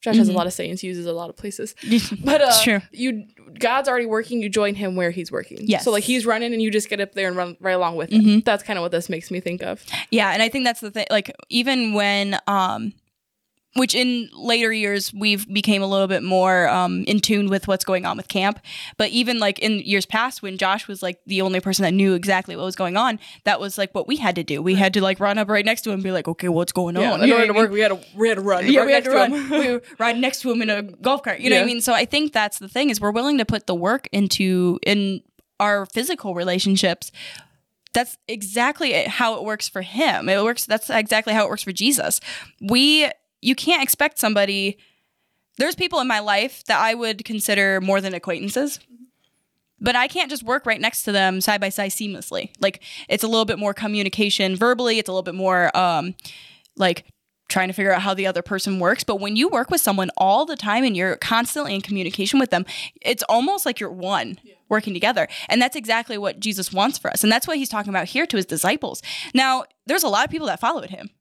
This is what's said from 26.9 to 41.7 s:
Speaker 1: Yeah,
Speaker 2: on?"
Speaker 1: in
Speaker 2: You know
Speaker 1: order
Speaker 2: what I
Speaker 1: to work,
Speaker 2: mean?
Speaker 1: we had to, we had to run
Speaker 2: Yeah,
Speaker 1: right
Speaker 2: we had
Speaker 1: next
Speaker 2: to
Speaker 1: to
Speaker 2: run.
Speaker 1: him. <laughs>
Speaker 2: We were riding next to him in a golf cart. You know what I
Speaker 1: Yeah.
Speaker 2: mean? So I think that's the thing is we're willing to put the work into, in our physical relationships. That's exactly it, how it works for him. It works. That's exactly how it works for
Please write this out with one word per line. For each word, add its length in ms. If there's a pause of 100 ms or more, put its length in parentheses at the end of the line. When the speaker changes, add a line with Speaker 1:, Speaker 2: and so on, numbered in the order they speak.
Speaker 1:
Yeah, 160
Speaker 2:
on?" 80
Speaker 1:
in 80
Speaker 2:
You 40
know 60
Speaker 1:
order 40
Speaker 2:
what 0
I 40
Speaker 1:
to 140
work, 80
Speaker 2:
mean? 60
Speaker 1:
we 40
had 80
to, 300
we 100
had 80
to 60
run 280
Speaker 2:
Yeah, 120
Speaker 1:
right 60
Speaker 2:
we 40
had 140
Speaker 1:
next 0
Speaker 2:
to 60
Speaker 1:
to 60
Speaker 2:
run. 140
Speaker 1:
him. 180
<laughs> 120
Speaker 2:
We 140
were 60 (180)
riding 220
next 200
to 100
him 100
in 80
a 140
golf 400
cart. 160
You 100
know 60
what 60
I 40
Speaker 1:
Yeah. 80
Speaker 2:
mean? 80
So 120
I 100
think 300
that's 260
the 80
thing 220
is 100
we're 120
willing 260
to 80
put 220
the 80
work 360
into, 760
in 360 (400)
our 240
physical 500
relationships. 720 (840)
That's 240 (100)
exactly 680
it, 120
how 280
it 100
works 240
for 120
him. 460
It 160
works. 220
That's 240
exactly 440
how 120
it 40
works 140
for 80